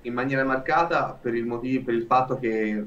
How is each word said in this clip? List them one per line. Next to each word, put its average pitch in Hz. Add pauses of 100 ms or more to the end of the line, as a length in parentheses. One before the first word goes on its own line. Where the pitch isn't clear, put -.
in 120
maniera 135
marcata 151
per 117
il 117
motivo, 127
per 120
il 117
fatto 127
che, 107